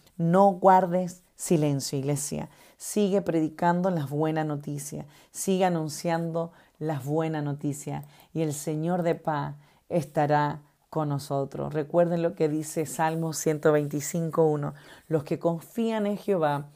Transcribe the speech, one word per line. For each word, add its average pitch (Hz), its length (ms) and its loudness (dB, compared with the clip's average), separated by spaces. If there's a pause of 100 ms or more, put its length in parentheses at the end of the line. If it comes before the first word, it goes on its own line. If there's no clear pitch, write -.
(160)
no 185 360 6
guardes 185 720 4 (120)
silencio, 147 600 0
iglesia. 143 520 -4 (280)
Sigue 196 460 0
predicando 175 640 2
las 151 200 -2
buenas 156 360 0
noticias. 147 640 -8 (240)
Sigue 190 340 0
anunciando 165 880 -2 (260)
las 151 260 -4
buenas 156 400 -2
noticias. 143 640 -6 (280)
Y 160 100 -2
el 151 100 -2
Señor 160 480 -2
de 165 140 2
paz 147 400 -4 (340)
estará 147 720 0 (300)
con 156 180 -2
nosotros. 143 640 -4
Recuerden 170 480 2
lo 170 140 0
que 156 140 2
dice 156 360 -4
Salmo 160 480 -2
ciento 156 380 2
veinticinco 151 760 0
uno. 147 300 0 (320)
Los 156 160 -2
que 156 160 -4
confían 208 640 -2
en 202 120 -2
Jehová 147 580 0